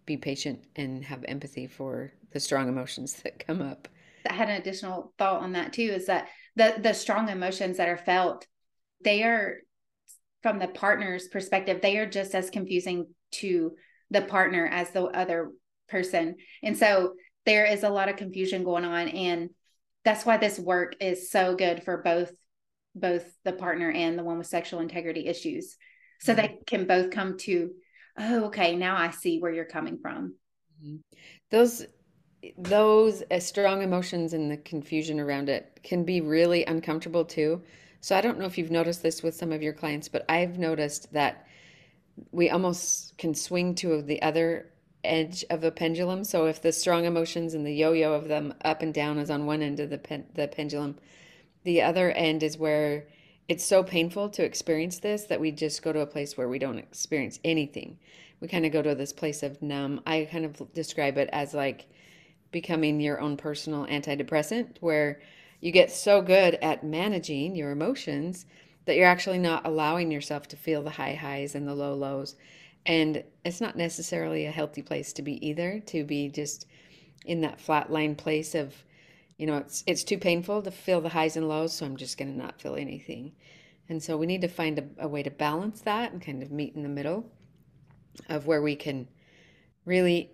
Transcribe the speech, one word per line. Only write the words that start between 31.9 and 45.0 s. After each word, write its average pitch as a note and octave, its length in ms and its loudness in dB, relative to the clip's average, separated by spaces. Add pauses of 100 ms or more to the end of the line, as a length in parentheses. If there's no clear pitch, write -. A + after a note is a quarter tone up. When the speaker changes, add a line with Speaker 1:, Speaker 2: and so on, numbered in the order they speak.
Speaker 1:
those, G#3+ 760 6
uh, F#3 80 2
strong G3 420 2
emotions F3+ 520 0
and D3+ 180 0
the D3 60 -4
confusion D#3 640 -4
around C#3+ 300 0
it - 340 -4
can F3+ 200 0
be F3+ 180 2
really E3 440 6
uncomfortable E3 600 0
too. E3 360 0 (400)
So - 140 2
I F#3+ 60 6
don't A#3 160 0
know F#3+ 80 -4
if F#3 120 -6
you've D#3+ 140 -2
noticed E3+ 300 2
this E3 220 0
with E3 120 -2
some E3+ 160 -4
of D#3 120 -2
your D3+ 100 -2
clients, D3+ 340 -6
but - 220 -4
I've F3 300 0
noticed D#3 540 -2
that - 340 0 (840)
we E3+ 180 4
almost - 680 -2
can D#3+ 180 -2
swing F3+ 400 -2
to E3 260 0
the C#3+ 200 -4
other E3 500 0 (320)